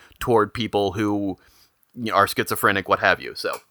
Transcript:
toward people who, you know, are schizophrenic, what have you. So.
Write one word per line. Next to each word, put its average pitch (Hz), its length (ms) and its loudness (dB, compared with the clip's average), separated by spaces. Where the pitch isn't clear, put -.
toward 107 340 2
people 101 420 -2
who, 101 440 -2
you 113 160 -8
know, 90 60 0
are 98 100 6
schizophrenic, 101 600 0
what 98 100 2
have 90 220 2
you. 62 160 -12
So. - 240 -6